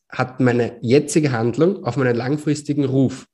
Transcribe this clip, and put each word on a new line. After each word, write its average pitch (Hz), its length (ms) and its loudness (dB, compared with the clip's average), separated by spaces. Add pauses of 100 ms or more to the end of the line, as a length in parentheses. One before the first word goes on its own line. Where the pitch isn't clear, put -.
(100)
hat - 280 -6
meine 120 440 2
jetzige 147 500 2
Handlung 120 500 0
auf - 140 -4
meinen 127 180 2
langfristigen 143 720 -2
Ruf? 131 500 0